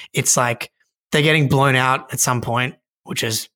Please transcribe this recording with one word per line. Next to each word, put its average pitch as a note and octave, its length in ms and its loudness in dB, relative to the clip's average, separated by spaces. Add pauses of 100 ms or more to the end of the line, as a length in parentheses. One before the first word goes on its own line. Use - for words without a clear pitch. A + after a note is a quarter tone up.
(140)
It's - 220 0
like A#2+ 360 -2 (400)
they're D3+ 100 2
getting D#3 260 4
blown C3+ 280 4
out C3 360 0
at - 80 -6
some B2 220 0
point, B2 340 -4 (280)
which - 200 -8
is A2+ 320 -4